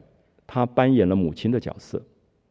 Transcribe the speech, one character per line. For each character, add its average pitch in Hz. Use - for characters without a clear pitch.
她 123
扮 131
演 101
了 92
母 87
亲 -
的 123
角 -
色。 -